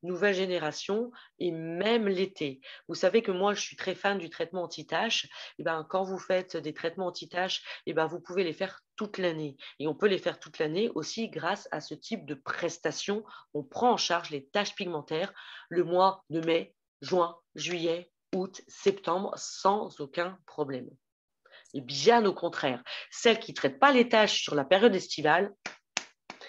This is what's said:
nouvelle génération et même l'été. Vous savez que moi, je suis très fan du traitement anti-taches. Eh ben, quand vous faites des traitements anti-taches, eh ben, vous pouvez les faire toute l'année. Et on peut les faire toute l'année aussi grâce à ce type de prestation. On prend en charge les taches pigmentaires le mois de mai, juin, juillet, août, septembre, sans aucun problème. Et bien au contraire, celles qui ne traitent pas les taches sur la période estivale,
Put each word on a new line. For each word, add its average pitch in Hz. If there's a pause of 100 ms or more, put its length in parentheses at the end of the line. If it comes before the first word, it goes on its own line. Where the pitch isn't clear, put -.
nouvelle 180
génération 185 (280)
et 175
même 185
l'été. 185 (260)
Vous 170
savez 190
que 202
moi, 196
je 202
suis -
très 185
fan 202
du 165
traitement 175
anti-taches. 170 (300)
Eh 156
ben, 160
quand 190
vous 190
faites 185
des 151
traitements 175
anti-taches, 180 (240)
eh 170
ben, 160
vous 170
pouvez 185
les 160
faire - (120)
toute 208
l'année. 160 (220)
Et 143
on 151
peut 202
les 190
faire -
toute -
l'année 170
aussi 202
grâce 170
à 156
ce 156
type 175
de 143
prestation. 170 (300)
On 147
prend 240
en 196
charge 170
les 139
taches 202
pigmentaires 170 (340)
le 175
mois 185
de 165
mai, 165 (260)
juin, 170 (180)
juillet, 165 (240)
août, 190
septembre, 196
sans -
aucun 175
problème. 135 (840)
Et 135
bien 147
au 185
contraire, 147 (260)
celles 226
qui -
ne -
traitent -
pas 285
les 247
taches 214
sur 151
la 143
période 196
estivale, 170 (960)